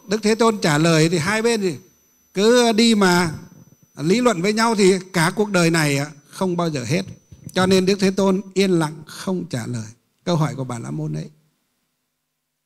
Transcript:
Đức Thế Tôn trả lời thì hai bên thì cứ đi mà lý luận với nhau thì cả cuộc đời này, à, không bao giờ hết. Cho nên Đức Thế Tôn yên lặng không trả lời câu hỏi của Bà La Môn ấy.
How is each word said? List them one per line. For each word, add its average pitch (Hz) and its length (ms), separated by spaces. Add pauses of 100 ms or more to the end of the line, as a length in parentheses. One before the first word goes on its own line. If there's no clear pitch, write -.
Đức 214 140
Thế 214 120
Tôn 220 260
trả 156 160
lời 160 320
thì 175 80
hai 202 240
bên 226 200
thì 175 140 (580)
cứ 233 380
đi 226 240
mà 180 400 (640)
lý 175 240
luận 226 200
với 208 120
nhau 226 220
thì 196 180 (200)
cả 170 220
cuộc 208 140
đời 175 220
này, 151 260
à, 147 140 (180)
không 185 280
bao 170 120
giờ 139 140
hết. 165 220 (480)
Cho 185 120
nên 185 200
Đức 196 140
Thế 196 120
Tôn 196 300 (120)
yên 190 180
lặng 156 360
không 180 420
trả 117 180
lời 117 200 (360)
câu 175 120
hỏi 147 200
của 131 80
Bà 120 160
La 127 120
Môn 156 220
ấy. 151 160 (1400)